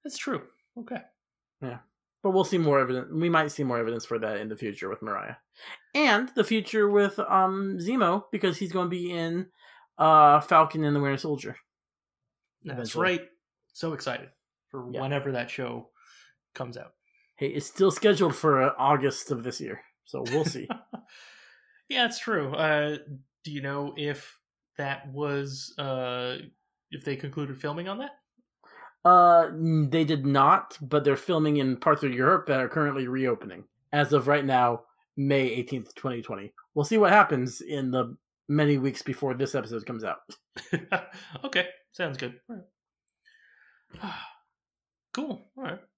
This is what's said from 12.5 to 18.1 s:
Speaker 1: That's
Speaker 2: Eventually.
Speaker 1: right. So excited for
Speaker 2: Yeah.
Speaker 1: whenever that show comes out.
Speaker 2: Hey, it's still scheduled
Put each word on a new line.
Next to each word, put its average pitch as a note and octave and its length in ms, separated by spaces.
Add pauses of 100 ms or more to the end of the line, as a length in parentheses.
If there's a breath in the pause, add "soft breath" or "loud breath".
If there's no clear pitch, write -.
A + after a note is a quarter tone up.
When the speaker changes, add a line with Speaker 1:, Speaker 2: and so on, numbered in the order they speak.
Speaker 1:
That's C#3 120 (200)
Speaker 2:
Eventually. D#3+ 80
Speaker 1:
right. F3+ 260 (440)
So E3 200
excited C3+ 380 (400)
for B2 200
Speaker 2:
Yeah. B2+ 120
Speaker 1:
whenever C#3 300
that A#2+ 180
show A#2+ 400 (640 soft breath)
comes B2 220
out. - 180 (420)
Speaker 2:
Hey, C#3+ 120
it's C#3+ 180
still F#3+ 240
scheduled F3+ 440